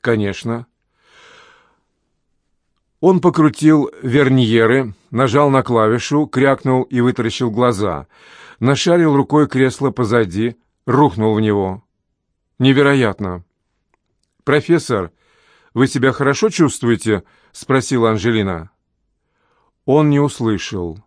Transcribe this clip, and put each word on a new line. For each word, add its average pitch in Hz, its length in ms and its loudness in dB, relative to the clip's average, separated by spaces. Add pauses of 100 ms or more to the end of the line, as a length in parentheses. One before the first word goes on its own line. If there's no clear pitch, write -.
«Конечно». 113 640 -4 (2250)
Он 180 200 2
покрутил 151 680 2 (120)
верньеры, 123 920 2 (160)
нажал 135 400 2
на 135 120 2
клавишу, 120 640 0
крякнул 131 560 0
и 123 180 -4
вытаращил 120 500 -2
глаза. 101 560 -2 (540)
Нашарил 151 560 2
рукой 143 320 2
кресло 131 420 -2
позади, 110 680 -2 (300)
рухнул 110 480 2
в 107 60 0
него. 101 420 -2 (760)
«Невероятно!» 127 840 0 (1000)
«Профессор, 135 680 0 (600)
вы 123 140 2
себя 131 260 0
хорошо 139 380 0
чувствуете?» — 117 760 0 (280)
спросила 123 580 -2
Анжелина. 98 600 -2 (1160)
Он 147 240 2
не 143 100 2
услышал. 104 880 -4